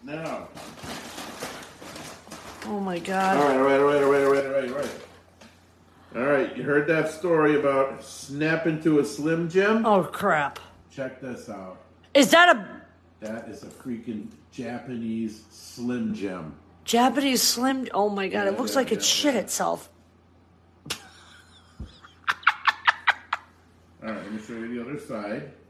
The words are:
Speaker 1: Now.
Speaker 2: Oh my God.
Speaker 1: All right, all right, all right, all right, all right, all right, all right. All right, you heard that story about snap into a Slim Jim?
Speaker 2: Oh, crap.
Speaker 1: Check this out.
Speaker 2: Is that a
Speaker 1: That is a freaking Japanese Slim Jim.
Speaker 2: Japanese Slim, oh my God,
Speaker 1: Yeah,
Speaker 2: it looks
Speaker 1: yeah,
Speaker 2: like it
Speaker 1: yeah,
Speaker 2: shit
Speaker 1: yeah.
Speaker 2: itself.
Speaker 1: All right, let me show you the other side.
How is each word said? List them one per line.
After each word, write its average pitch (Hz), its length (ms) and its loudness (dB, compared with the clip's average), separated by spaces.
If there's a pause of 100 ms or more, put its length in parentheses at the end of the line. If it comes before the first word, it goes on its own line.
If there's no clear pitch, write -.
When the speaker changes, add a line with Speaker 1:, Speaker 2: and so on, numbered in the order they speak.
Speaker 1:
Now. 147 440 -8 (2250)
Speaker 2:
Oh 214 140 -4
my 185 180 -4
God. 190 400 2
Speaker 1:
All 135 260 4
right, 135 160 6
all 143 60 6
right, 143 160 6
all 139 80 6
right, 139 140 6
all 139 80 6
right, 139 120 4
all - 0 -
right, - 0 -
all 135 80 -6
right, 131 180 0
all 135 60 -6
right. 139 140 -4 (1300)
All 117 60 -2
right, 135 340 2
you 123 60 -8
heard 147 260 2
that 156 220 2
story 156 480 4
about 135 460 2
snap 156 640 -4
into 156 340 4
a 131 40 4
Slim 165 440 -2
Jim? 202 360 4
Speaker 2:
Oh, 202 200 6
crap. 151 540 0 (320)
Speaker 1:
Check 131 300 -10
this 120 280 -12
out. 95 320 -14 (320)
Speaker 2:
Is 269 180 8
that 339 240 8
a - 280 -10 (380)
Speaker 1:
That 110 280 -10
is 107 160 -16
a - 20 -16
freaking 110 600 -10 (240)
Japanese 117 1000 -6
Slim 120 640 -6
Jim. 90 400 -8 (300)
Speaker 2:
Japanese 254 580 2
Slim, 262 520 0
oh 202 160 2
my 196 180 -4
God, 202 160 -2
Speaker 1:
Yeah, 196 80 2
Speaker 2:
it 208 60 -4
looks 233 140 -4
Speaker 1:
yeah, - 40 0
Speaker 2:
like 262 160 0
it 214 80 0
Speaker 1:
yeah, - 40 -4
Speaker 2:
shit - 300 2
Speaker 1:
yeah. 214 60 2
Speaker 2:
itself. - 480 -4 (4000)
Speaker 1:
All 110 80 -8
right, 107 120 -6
let 98 100 -10
me 110 140 -8
show 123 60 -12
you 113 220 -8
the 120 160 -8
other - 100 -10
side. 113 500 -10 (200)